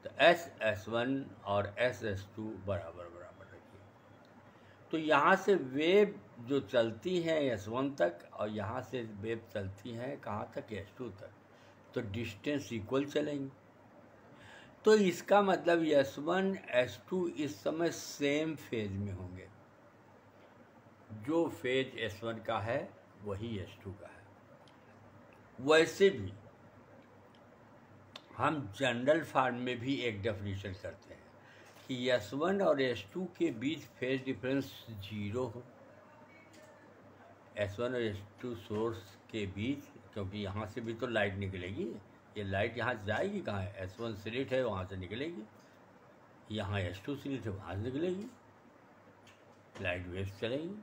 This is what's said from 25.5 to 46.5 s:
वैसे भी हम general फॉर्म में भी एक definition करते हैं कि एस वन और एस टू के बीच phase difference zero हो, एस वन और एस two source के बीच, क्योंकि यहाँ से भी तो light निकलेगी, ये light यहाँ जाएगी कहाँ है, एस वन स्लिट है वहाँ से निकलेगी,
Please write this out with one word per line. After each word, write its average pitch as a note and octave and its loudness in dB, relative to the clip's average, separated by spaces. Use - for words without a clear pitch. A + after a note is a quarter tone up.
वैसे D#3+ 6
भी G2 -2
हम C#3+ 2
general C3+ 4
फॉर्म C3 2
में B2 -2
भी C3 0
एक A2 -2
definition G2+ -2
करते - -12
हैं - -20
कि B2+ -2
एस A#2 2
वन F3+ 2
और D3+ 4
एस B2 0
टू F#3 -4
के E3+ 2
बीच D3 -2
phase C3 0
difference C3 -2
zero G#2 -4
हो, A#2+ -10
एस G2+ 0
वन B2 0
और B2 2
एस G2+ -2
two B2 -6
source G#2+ -4
के G#2+ -2
बीच, A2 -2
क्योंकि G2 -6
यहाँ G#2 -4
से A2+ -8
भी A2+ -4
तो A#2+ -4
light G#2 2
निकलेगी, F#2+ -4
ये G#2 -4
light G#2 0
यहाँ A#2 0
जाएगी E3 0
कहाँ G#2 -2
है, F#2+ -6
एस F#2+ -10
वन A2+ -4
स्लिट B2 -4
है C3 2
वहाँ F#2+ -2
से F#2 -10
निकलेगी, C3 -8